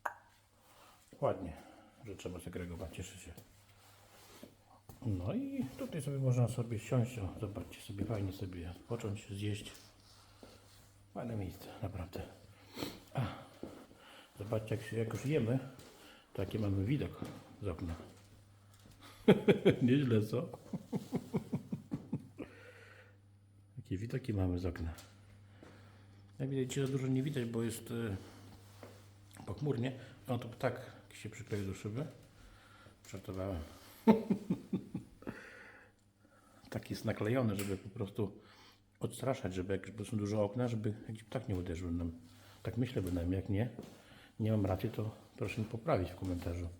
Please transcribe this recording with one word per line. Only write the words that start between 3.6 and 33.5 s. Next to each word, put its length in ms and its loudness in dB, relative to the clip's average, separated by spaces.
No 280 2
i 320 0
tutaj 240 -4
sobie 160 -2
można 300 6
sobie 320 0
siąść, 400 2
o, 200 -4
zobaczcie 420 -6
sobie, 240 -4
fajnie 260 0
sobie 400 -6
odpocząć, 580 -4
zjeść. 420 -4
Fajne 220 -4
miejsce, 320 -6
naprawdę. 400 -6
A, 80 2
zobaczcie, 380 0
jak 100 -2
się, 120 -2
jak 160 0
już 120 -2
jemy, 340 4
to 80 -2
jaki 180 0
mamy 260 4
widok 340 2
z 60 -2
okna. 280 -2
<laughs> 800 8
Nieźle, 400 8
co? 280 0
<laughs> 0 -
Jakie 200 -4
widoki 360 -2
mamy 260 4
z 60 0
okna. 280 -2
Jak 100 0
widać, 260 2
za 160 4
dużo 160 2
nie 160 6
widać, 220 2
bo 180 2
jest, 280 -2
e, 260 0
pochmurnie. 460 0
O, 100 2
to 120 -4
ptak 420 -2
się 160 -10
przykleił 360 -4
do 80 -2
szyby. 320 -4
Żartowałem. 480 -2